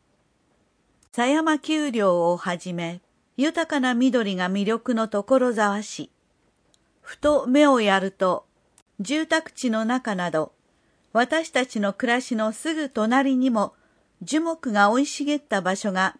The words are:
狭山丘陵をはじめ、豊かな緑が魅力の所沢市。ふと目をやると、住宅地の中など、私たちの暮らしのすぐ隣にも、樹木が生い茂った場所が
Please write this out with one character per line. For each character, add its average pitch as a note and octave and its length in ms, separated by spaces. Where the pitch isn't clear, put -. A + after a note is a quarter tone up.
狭 A#3+ 160
山 D#4 300
丘 D4+ 320
陵 F3+ 400
を F3 60
は F3 220
じ F3+ 160
め、 E3+ 260
豊 D#4+ 280
か D4+ 140
な B3+ 140
緑 A#3 420
が F3+ 140
魅 G3 160
力 A#3 280
の A3+ 140
所 B3 460
沢 G#3 280
市。 - 280
ふ - 180
と D4 280
目 C#4+ 200
を C4 140
や G3 180
る F#3+ 120
と、 - 360
住 D4 260
宅 D#4+ 240
地 - 200
の A3 160
中 A#3+ 280
な F3+ 160
ど、 D#3 220
私 D#4 340
た B3+ 160
ち A#3 160
の G3+ 140
暮 A#3 180
ら B3 80
し B3+ 160
の A3 160
す D#4+ 220
ぐ D4+ 160
隣 B3+ 460
に B3+ 120
も、 G#3+ 260
樹 C4 200
木 D#4+ 320
が G3+ 160
生 B3 140
い C#4+ 40
茂 D4 300
っ C#4+ 40
た G3+ 220
場 F#3 120
所 G3+ 160
が F#3 300